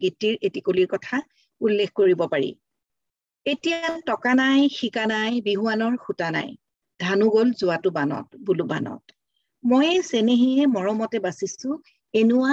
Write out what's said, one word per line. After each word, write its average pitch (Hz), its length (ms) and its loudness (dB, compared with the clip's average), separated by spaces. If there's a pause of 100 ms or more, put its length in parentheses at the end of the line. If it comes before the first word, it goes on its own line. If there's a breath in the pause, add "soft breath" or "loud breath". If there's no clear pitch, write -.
গীতটিৰ 214 400 -2
এটিকলিৰ 185 460 -2
কথা 247 340 -6 (400)
উল্লেখ 208 320 0
কৰিব 180 340 2
পাৰি। 139 220 -2 (960)
"এতিয়া 330 340 -4 (260)
টকা 247 280 -2
নাই, 269 360 4
শিকা 226 360 -4
নাই, 220 360 -2
বিহুৱানৰ 220 560 0
সূতা 170 320 -6
নাই, 160 200 -4 (500)
ধানো 196 300 2
গল 220 220 4
যোৱাটো 180 380 0
বানত, 147 460 -4
বোলো 175 280 -2
বানত। - 380 -6 (640)
ময়ে 262 380 4
চেনেহীয়ে 247 640 2
মৰমতে 220 540 -2
বাচিছো, 190 500 -6 (440 soft breath)
এনেকুৱা 240 400 4